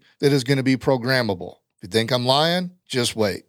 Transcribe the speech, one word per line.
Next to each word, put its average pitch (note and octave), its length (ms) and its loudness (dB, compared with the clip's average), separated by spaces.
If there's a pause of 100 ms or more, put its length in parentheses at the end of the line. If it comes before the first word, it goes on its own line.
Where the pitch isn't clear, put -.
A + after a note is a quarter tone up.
(200)
that C#3+ 120 4
is C#3 120 2
gonna C3+ 200 0
be C3 140 2
programmable. A#2+ 800 -2 (220)
If - 60 -20
you G2 60 -14
think A2+ 220 0
I'm B2 140 0
lying, E3+ 440 2 (180)
just A#2+ 280 -2
wait. G#2 340 -2